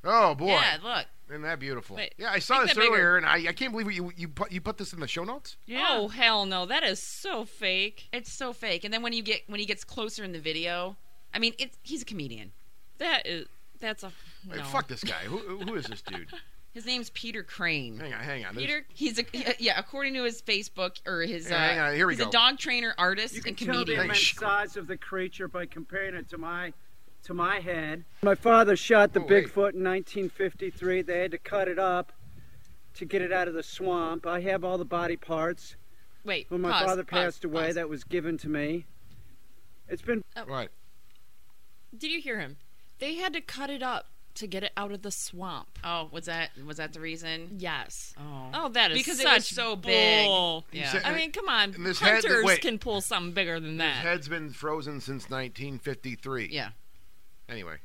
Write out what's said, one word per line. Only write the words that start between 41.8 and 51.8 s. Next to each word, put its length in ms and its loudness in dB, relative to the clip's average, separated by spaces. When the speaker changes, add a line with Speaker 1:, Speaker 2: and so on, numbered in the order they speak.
Speaker 3:
Did 140 -4
you 80 -2
hear 220 -4
him? 160 -8
They 160 -4
had 160 -2
to 80 -4
cut 300 -6
it 120 -4
up 260 -2
to 120 -8
get 160 -4
it 120 -2
out 160 -4
of 100 -8
the 100 -8
swamp. 720 -8
Speaker 2:
Oh, 300 -4
was 140 -8
that, 240 -4
was 100 -8
that 160 -6
the 80 -12
reason? 580 -6
Speaker 3:
Yes. 600 -6
Speaker 2:
Oh. 340 -10
Speaker 3:
Oh, 160 -2
that 220 6
is 60 4
Speaker 2:
Because 240 0
Speaker 3:
such 100 8
Speaker 2:
it 40 12
was 120 4
so 300 -2
big. 480 6
Speaker 3:
bull. 460 2
Speaker 1:
He 80 -8
Speaker 2:
Yeah. 120 0
Speaker 1:
said 140 2
Speaker 3:
I 100 2
mean, 160 0
come 160 -4
on. 260 4
Speaker 1:
and 120 -6